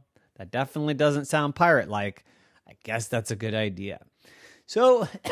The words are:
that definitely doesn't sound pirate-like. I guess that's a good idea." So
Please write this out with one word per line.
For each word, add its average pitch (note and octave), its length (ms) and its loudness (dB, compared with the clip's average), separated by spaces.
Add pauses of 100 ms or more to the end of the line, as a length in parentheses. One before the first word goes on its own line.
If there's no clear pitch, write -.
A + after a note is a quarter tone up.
(380)
that F#2+ 140 -16
definitely D3 420 -4
doesn't C#3+ 320 2
sound D3 300 0
pirate-like. G#2 720 0 (420)
I F#2 60 -20 (100)
guess A2+ 240 -6
that's A#2 240 -4
a A2 40 -4
good G#2+ 180 -6
idea." G2 460 -6 (680)
So A#3+ 420 4 (240)